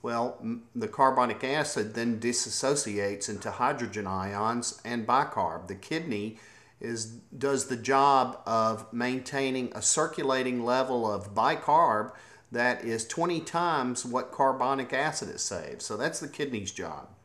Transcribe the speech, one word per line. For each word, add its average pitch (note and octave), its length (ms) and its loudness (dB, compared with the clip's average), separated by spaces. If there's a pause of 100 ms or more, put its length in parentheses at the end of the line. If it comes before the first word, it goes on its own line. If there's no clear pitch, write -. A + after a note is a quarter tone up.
Well, A#2+ 380 -2
m-, A#2 220 -6 (120)
the A2 120 -2
carbonic B2+ 560 4
acid C3 500 0
then A#2 260 0
disassociates A2 1080 0
into G2+ 220 -6
hydrogen A2+ 560 -2
ions G2+ 760 -2
and A#2 220 -4
bicarb. F#2 640 0
The G2 80 -6
kidney A2 640 -6 (400)
is, A2+ 260 -6
does B2+ 640 -2
the B2+ 100 -2
job C3 720 4
of A2 440 0
maintaining B2+ 840 -2
a A2 80 -6
circulating C3 840 2
level B2+ 400 2
of G2+ 300 -2
bicarb C#3+ 760 4 (380)
that A#2+ 320 2
is A2+ 240 -2
twenty E3+ 340 -2
times D#3 600 0
what B2 280 -2
carbonic C3+ 600 2
acid C#3 380 0
it - 100 -8
saves. D#2+ 460 -6
So A2 120 -4
that's D#3 220 -2
the D3+ 80 -8
kidney's B2 440 -4
job. D#2 380 -10 (140)